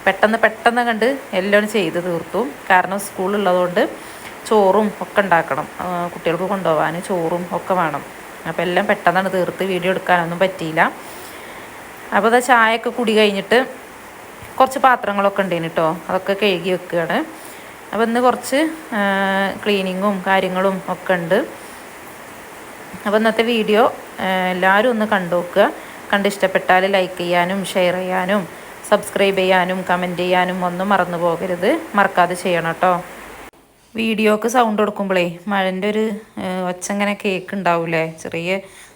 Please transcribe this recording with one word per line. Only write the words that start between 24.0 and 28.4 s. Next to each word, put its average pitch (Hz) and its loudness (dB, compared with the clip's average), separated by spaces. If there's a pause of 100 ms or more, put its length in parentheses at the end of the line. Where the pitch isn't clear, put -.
ആ, - -2 (240)
എല്ലാവരും 190 4
ഒന്ന് 214 0
കണ്ടു 185 0
നോക്കുക. 185 2 (400)
കണ്ടിഷ്ടപ്പെട്ടാൽ 190 2
ലൈക്ക് 190 0
ചെയ്യാനും 175 0
ഷെയർ 180 2
ചെയ്യാനും 185 -2 (420)